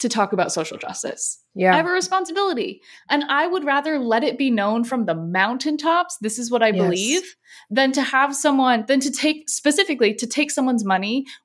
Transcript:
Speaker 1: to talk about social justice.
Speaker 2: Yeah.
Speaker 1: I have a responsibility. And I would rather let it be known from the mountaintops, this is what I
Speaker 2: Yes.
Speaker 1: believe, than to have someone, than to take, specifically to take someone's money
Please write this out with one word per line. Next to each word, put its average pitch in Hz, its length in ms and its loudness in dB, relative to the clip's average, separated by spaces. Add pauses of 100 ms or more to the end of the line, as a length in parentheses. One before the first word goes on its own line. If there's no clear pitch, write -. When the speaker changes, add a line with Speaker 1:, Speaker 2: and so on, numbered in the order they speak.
Speaker 1:
to 240 80 -2
talk 214 260 0
about 175 180 0
social - 240 -4
justice. - 640 -8 (160)
Speaker 2:
Yeah. 185 180 4
Speaker 1:
I 180 60 6
have 330 80 0
a 349 40 -2
responsibility. 359 920 -2 (300)
And 294 180 0
I 285 180 2
would 349 180 -2
rather 285 340 0
let 233 260 0
it 254 140 -2
be 269 120 2
known 220 340 0
from 240 220 -2
the 170 80 0
mountaintops, 262 1080 0
this 214 180 -4
is 233 120 -6
what 240 120 2
I 220 60 6
Speaker 2:
Yes. 202 140 2
Speaker 1:
believe, 208 540 0 (340)
than 262 220 4
to 269 100 0
have 269 340 2
someone, 262 500 2
than 269 140 2
to 269 100 0
take, 311 380 -2
specifically 294 640 0
to 226 120 -6
take 294 240 -2
someone's 254 340 0
money 202 420 0 (180)